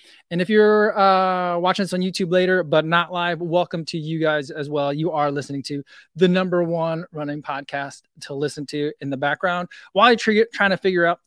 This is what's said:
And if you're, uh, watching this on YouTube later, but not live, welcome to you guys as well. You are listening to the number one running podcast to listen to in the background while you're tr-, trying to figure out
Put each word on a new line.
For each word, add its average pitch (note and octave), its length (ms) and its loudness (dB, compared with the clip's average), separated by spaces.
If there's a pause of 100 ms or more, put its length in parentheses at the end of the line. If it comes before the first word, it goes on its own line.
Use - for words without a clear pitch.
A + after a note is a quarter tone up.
(320)
And F3 100 0
if F3 80 -2
you're, G#3+ 480 4
uh, F#3 600 2
watching F#3 240 2
this F3+ 100 -4
on F#3 60 -2
YouTube F#3 320 -4
later, F#3 320 2
but D#3 220 2
not E3+ 280 2
live, F3 260 -2
welcome E3+ 460 -2
to E3+ 140 -8
you D#3 200 -6
guys D3+ 300 0
as D3 180 -10
well. C#3+ 240 -2
You D#3 200 -4
are D3 180 0
listening C#3+ 340 -6
to C#3+ 200 -8 (320)
the F3+ 120 4
number F3+ 360 0
one E3 480 -4
running D3 320 -8
podcast C#3 580 -10 (200)
to - 120 -12
listen C#3 340 -6
to D3 320 -4
in C#3 120 -8
the C3 60 -4
background F3 520 -2 (240)
while G#3+ 160 6
you're A3+ 80 4
tr-, A3 340 2
trying G3+ 200 0
to F3 60 0
figure F3+ 280 2
out E3+ 220 0